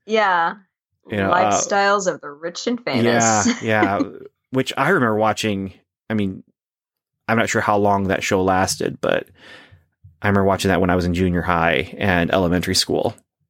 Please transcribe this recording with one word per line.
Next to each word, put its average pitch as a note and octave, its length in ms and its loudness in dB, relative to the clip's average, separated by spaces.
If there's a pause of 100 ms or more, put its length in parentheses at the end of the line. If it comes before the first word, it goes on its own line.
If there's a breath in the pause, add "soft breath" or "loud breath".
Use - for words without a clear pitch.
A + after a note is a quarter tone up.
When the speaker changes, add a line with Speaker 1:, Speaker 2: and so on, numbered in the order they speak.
Speaker 1:
Yeah. F#3+ 520 0 (520)
Speaker 2:
you - 80 -4
know, G3 140 0
uh, C3+ 200 2
Speaker 1:
Lifestyles G3+ 540 0
of D#3 160 -4
the D3 80 -14
rich E3 380 -10
and A#3+ 180 -2
famous. A#2 600 2 (160)
Speaker 2:
Yeah, G#2+ 360 2
Speaker 1:
<laughs> - 0 -
Speaker 2:
yeah. F#2+ 100 -4 (420)
Which B2+ 260 -2
I C#3 120 0
remember B2+ 280 2
watching, G#2 560 -2 (380)
I - 20 -2
mean, G2 300 -4 (840)
I'm A2+ 120 2
not G2 100 0
sure A2+ 100 0
how G#2 180 2
long G2+ 320 2
that - 140 -2
show F#2 200 0
lasted, F#2+ 580 0
but - 260 0 (960 loud breath)
I G#2 60 -2
remember G2 180 2
watching F#2+ 240 2
that F2+ 100 2
when F#2 120 2
I F2+ 40 2
was F2 100 0
in F2 100 0
junior F2+ 260 2
high E2 560 0
and F2 340 0
elementary F2+ 440 0
school. - 400 0 (340)